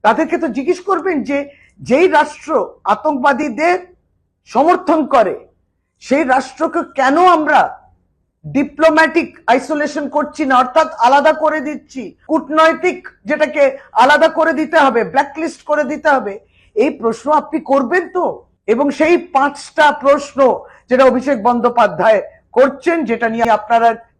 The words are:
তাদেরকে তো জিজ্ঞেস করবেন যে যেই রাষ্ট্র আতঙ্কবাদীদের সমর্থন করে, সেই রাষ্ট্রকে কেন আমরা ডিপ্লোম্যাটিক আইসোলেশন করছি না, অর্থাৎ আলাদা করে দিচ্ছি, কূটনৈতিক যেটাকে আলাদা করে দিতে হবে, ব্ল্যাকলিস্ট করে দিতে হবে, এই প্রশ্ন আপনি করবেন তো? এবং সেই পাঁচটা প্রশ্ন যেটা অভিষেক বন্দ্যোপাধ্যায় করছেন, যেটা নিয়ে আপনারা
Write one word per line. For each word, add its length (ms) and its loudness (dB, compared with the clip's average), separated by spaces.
তাদেরকে 360 0
তো 100 -4
জিজ্ঞেস 320 -4
করবেন 420 -4
যে 160 -4
যেই 280 2
রাষ্ট্র 420 -2
আতঙ্কবাদীদের 920 -2
সমর্থন 640 0
করে, 280 2
সেই 240 0
রাষ্ট্রকে 560 -2
কেন 220 0
আমরা 340 2
ডিপ্লোম্যাটিক 1000 0
আইসোলেশন 640 -2
করছি 360 -4
না, 140 0
অর্থাৎ 300 0
আলাদা 340 4
করে 280 -2
দিচ্ছি, 560 -12
কূটনৈতিক 800 0
যেটাকে 540 0
আলাদা 360 4
করে 240 0
দিতে 260 -2
হবে, 260 2
ব্ল্যাকলিস্ট 580 -4
করে 220 -2
দিতে 240 -4
হবে, 300 -2
এই 160 0
প্রশ্ন 420 -6
আপনি 280 -2
করবেন 480 -2
তো? 380 -6
এবং 240 0
সেই 280 2
পাঁচটা 760 0
প্রশ্ন 460 0
যেটা 160 4
অভিষেক 380 2
বন্দ্যোপাধ্যায় 800 2
করছেন, 520 0
যেটা 240 -2
নিয়ে 220 -2
আপনারা 380 2